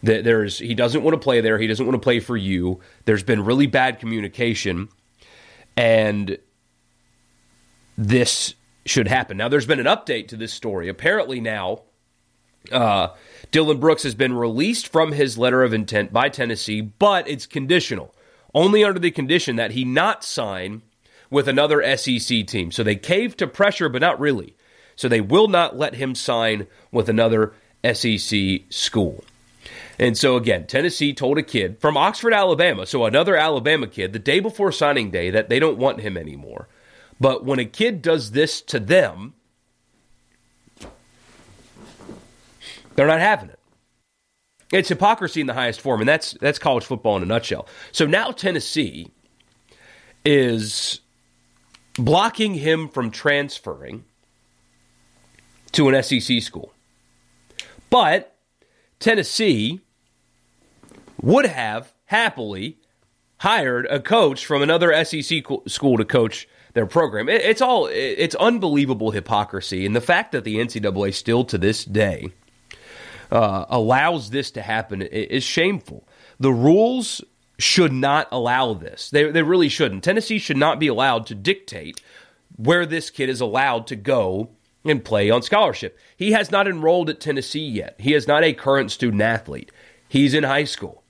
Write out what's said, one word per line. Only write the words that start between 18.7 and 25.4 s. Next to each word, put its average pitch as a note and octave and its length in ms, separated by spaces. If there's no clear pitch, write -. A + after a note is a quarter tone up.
under F#3+ 160
the E3+ 100
condition C#3+ 460
that A2 160
he B2+ 120
not D#3 380
sign G2+ 600
with C#3 180
another D3 340
S C3+ 280
E B2 100
C A2+ 240
team. F2+ 300
So A#2 100
they G#2 140
caved G3+ 420
to F3+ 80
pressure, G3+ 420
but B2+ 120
not E3 180
really. C3+ 380
So B2+ 120
they A#2 120
will D#3 260